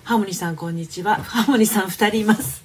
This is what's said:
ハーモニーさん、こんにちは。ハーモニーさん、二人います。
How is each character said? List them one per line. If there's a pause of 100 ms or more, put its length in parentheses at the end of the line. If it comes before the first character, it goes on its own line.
ハ
ー
モ
ニ
ー
さ
ん、
こ
ん
に
ち
は。
ハ
ー
モ
ニ
ー
さ
ん、
二
人
い
ま
す。